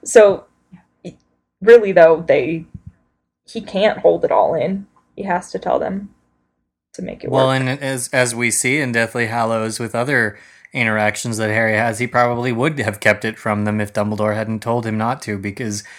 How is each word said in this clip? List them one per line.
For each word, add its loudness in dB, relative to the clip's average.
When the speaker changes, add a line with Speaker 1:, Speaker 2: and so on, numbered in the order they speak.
Speaker 1:
So, 6
really, 8
though, 8
they, 0
he -10
can't 0
hold 2
it -4
all 2
in. -4
He -12
has -6
to -8
tell -2
them -6
to -14
make -12
it -8
Speaker 2:
Well, 2
Speaker 1:
work. 0
Speaker 2:
and -2
as, -6
as 0
we -2
see -2
in -2
Deathly -2
Hallows -4
with -6
other -2
interactions -2
that -2
Harry 0
has, -2
he -4
probably 0
would -2
have -4
kept 0
it -6
from -2
them -2
if -8
Dumbledore -2
hadn't -6
told -4
him -4
not -4
to, -6
because -8